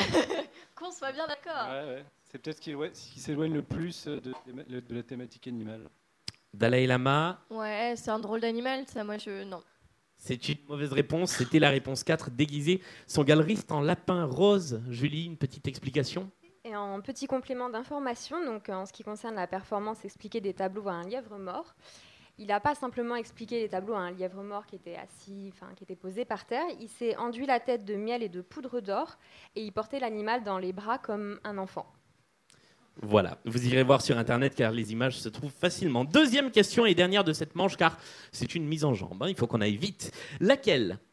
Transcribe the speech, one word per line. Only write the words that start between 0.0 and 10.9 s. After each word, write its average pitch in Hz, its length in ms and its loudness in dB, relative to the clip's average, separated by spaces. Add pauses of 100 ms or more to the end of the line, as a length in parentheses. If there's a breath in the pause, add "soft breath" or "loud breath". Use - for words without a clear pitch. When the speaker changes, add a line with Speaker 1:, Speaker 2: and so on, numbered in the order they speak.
Speaker 1:
<laughs> - 440 -8
Qu'on 359 160 -10
soit 269 220 -6
bien 302 120 -4
d'accord. 294 440 -6
Speaker 2:
Ouais, 135 260 -6
ouais. 139 100 -12 (240)
C'est - 80 -12
peut-être 156 200 -8
ce - 40 -20
qui, 151 140 -8
ouais, 156 180 -4
ce - 200 -18
qui - 80 -16
s'éloigne 156 320 0
le 147 80 0
plus - 460 -6
de, 147 120 -6
de, 127 600 -12
de 120 140 -8
la 120 80 -4
thématique 123 440 -12
animale. 110 400 -8 (640)
Speaker 3:
Dalai 120 320 6
Lama. 139 540 4 (100)
Speaker 1:
Ouais, 220 460 -2
c'est 233 160 -6
un 220 80 0
drôle 220 220 -4
d'animal, 240 460 -2
ça, 220 180 -6
moi, 208 120 -6
je, 196 280 -8
non. 185 160 -12 (560)
Speaker 3:
C'est 127 320 -6
une 147 80 -2 (100)
mauvaise 143 240 -4